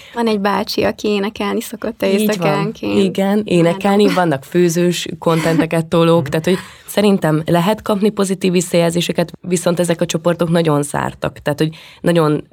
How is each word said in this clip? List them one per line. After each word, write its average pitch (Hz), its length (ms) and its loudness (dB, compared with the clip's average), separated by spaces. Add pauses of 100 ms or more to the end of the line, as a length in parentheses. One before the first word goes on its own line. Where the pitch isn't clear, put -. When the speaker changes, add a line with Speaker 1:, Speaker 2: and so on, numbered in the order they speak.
(140)
Speaker 1:
Van 240 120 -2
egy 214 140 0
bácsi, 196 420 -2
aki 208 260 -2
énekelni 208 520 -4
szokott - 440 -8
Speaker 2:
Így 196 60 0
van. 202 100 2
Speaker 1:
éjszakánként. 185 800 -2
Speaker 2:
Igen, 196 460 0
énekelni, 190 580 2
Speaker 1:
Imádom. 180 260 2
Speaker 2:
vannak 135 160 -2
főzős 175 640 0 (100)
kontentet 165 680 0
tolók, 170 420 2
tehát 160 160 -2
hogy 180 120 2 (300)
szerintem 185 600 2
lehet 170 360 2
kapni 208 280 0
pozitív 190 420 -2
visszajelzéseket, 170 880 0
viszont 175 400 -2
ezek 170 200 0
a 175 60 0
csoportok 165 440 -2
nagyon 160 320 2
zártak, - 560 -6
tehát 147 200 -4
hogy 156 180 -2 (240)
nagyon 156 520 2